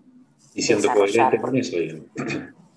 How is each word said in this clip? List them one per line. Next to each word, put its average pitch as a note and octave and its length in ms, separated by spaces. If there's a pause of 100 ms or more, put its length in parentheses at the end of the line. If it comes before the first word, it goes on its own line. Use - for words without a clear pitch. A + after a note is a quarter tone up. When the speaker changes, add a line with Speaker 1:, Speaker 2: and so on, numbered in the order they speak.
(540)
Speaker 1:
Y - 80
siendo G#2 260
Speaker 2:
desarrollar, A2+ 440
Speaker 1:
coherente D3+ 80
con - 20
Speaker 2:
porque C3 200
Speaker 1:
eso, F2+ 160
digamos. D#2 280 (720)